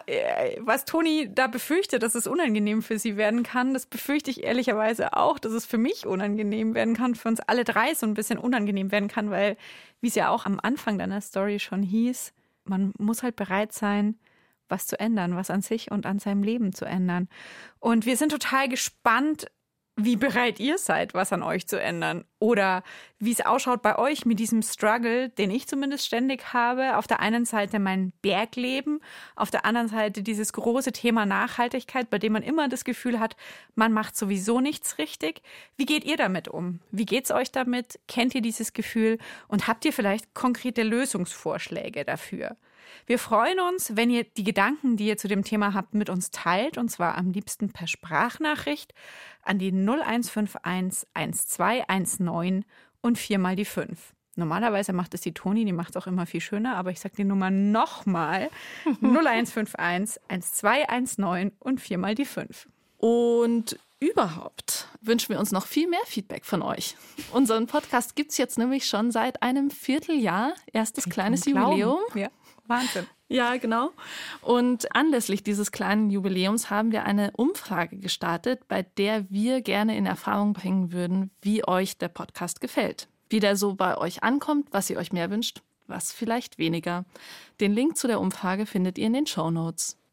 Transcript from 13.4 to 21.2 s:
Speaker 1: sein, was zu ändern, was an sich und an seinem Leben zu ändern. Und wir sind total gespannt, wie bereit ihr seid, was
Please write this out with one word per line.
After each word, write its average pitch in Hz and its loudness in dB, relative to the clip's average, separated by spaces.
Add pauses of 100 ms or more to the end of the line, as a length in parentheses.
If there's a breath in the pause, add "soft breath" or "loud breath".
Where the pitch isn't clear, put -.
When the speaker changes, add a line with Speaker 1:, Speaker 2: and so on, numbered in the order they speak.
Speaker 1:
sein, 208 0 (520 soft breath)
was - -4
zu - -4
ändern, 196 0
was 185 -4
an 196 0
sich - -4
und 202 -2
an 196 0
seinem 202 0
Leben 214 0
zu - -6
ändern. 180 0 (520 loud breath)
Und 226 2
wir 240 2
sind 302 2
total 269 0
gespannt, 262 0 (460)
wie 226 2
bereit 240 2
ihr 285 0
seid, 175 0
was 190 0